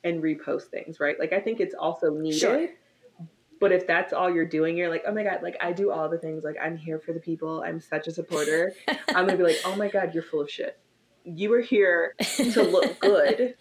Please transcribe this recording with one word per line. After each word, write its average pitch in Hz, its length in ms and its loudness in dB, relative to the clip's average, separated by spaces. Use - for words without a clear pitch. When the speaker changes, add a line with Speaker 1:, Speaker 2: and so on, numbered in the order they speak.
Speaker 1:
and 170 180 -2
repost 147 440 -2
things, - 340 -12
right? 147 200 -2
Like, 160 140 -2
I 190 60 2
think 226 200 -4
it's 190 140 -2
also 160 400 0
needed. 156 260 -2
Speaker 2:
Sure. 285 280 2
Speaker 1:
But 196 120 4
if 185 160 2
that's 175 260 0
all 185 180 2
you're 165 140 2
doing, 160 320 0
you're 175 120 0
like, 165 180 -4
"Oh 208 60 -2
my 208 100 -2
God, 190 180 -2
like, 170 180 -8
I 175 140 -2
do 196 180 0
all 156 160 -2
the 165 120 -2
things. 160 240 -8
Like, 156 180 -6
I'm 165 160 -4
here 156 220 -6
for 165 140 -10
the 165 60 -6
people. 160 440 -6
I'm 165 180 -6
such 156 260 -6
a 165 40 -6
supporter." 160 600 -2
Speaker 2:
<laughs> - 0 -
Speaker 1:
I'm 180 160 2
gonna 190 120 2
be 180 60 4
like, 165 220 6
"Oh 190 100 -4
my 202 120 -2
God, 185 260 -2
you're 165 80 -2
full 156 200 -4
of 147 80 -4
shit. - 280 -8
You 185 260 -4
were 240 120 6
here 180 520 4
to 147 80 6
look - 380 2
Speaker 2:
<laughs> - 20 -6
Speaker 1:
good 220 600 4